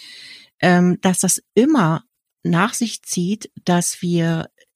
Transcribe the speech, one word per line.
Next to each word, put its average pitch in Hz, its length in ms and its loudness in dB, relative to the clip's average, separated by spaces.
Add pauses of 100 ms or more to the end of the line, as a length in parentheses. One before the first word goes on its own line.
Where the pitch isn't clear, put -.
(600)
ähm, 180 420 4
dass 185 180 0
das - 220 -2 (140)
immer 208 480 2 (400)
nach 175 300 0
sich - 300 -6
zieht, 185 480 -6 (140)
dass 175 360 -2
wir 165 480 -2 (260)